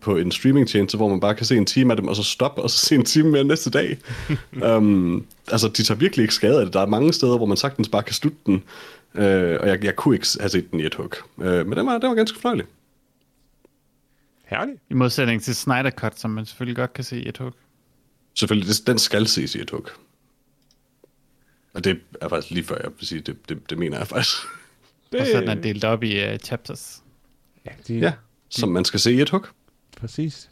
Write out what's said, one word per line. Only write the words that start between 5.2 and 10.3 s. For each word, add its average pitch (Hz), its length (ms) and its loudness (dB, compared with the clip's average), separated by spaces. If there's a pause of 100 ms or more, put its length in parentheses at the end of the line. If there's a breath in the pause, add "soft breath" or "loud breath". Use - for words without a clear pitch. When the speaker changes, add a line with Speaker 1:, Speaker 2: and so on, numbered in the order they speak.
Speaker 1:
altså, 110 160 2
de 110 160 0
tager 107 160 0
virkelig 151 240 2
ikke 107 120 2
skade 123 240 4
af 104 60 4
det. 90 80 -8
Der 95 80 2
er 98 40 2
mange 123 280 4
steder, 123 240 2
hvor 113 80 0
man 98 120 2
sagtens 135 320 -2
bare - 140 2
kan - 100 -6
slutte 151 320 -2
den. 98 180 2 (520 loud breath)
Øh, 92 460 2
og 95 60 2
jeg, 98 160 2
jeg 98 120 -2
kunne 131 200 4
ikke - 120 -2
s-, - 120 -2